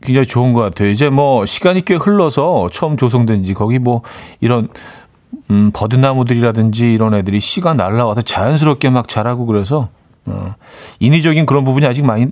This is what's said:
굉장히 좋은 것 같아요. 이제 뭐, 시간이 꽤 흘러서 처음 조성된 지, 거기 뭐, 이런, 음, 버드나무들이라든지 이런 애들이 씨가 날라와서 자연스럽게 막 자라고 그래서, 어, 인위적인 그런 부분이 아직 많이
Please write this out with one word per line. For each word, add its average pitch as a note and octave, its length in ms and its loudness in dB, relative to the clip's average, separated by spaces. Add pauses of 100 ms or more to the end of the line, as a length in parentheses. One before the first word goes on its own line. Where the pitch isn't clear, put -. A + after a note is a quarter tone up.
굉장히 C3 240 2
좋은 B2 280 0
것 A#2 80 2
같아요. G2+ 280 0
이제 C3+ 220 0
뭐, C3+ 340 2
시간이 F3+ 400 0
꽤 F#3 80 0
흘러서 D#3+ 800 0
처음 D3+ 260 -4
조성된 A2+ 460 0
지, F#2+ 100 -2
거기 G#2+ 240 -2
뭐, A#2+ 240 0 (380)
이런, A#2 280 0 (840)
음, G#2 220 4
버드나무들이라든지 A#2 1160 0
이런 A2 220 2
애들이 G2+ 260 0
씨가 E3 360 -2
날라와서 G#2+ 480 0
자연스럽게 C#3+ 640 0
막 B2 180 0
자라고 A#2+ 380 -4
그래서, A2 440 -2 (360)
어, G2 300 -10 (440)
인위적인 D#3 460 2
그런 C3 200 2
부분이 C3+ 200 2
아직 C3 180 0
많이 A#2 280 2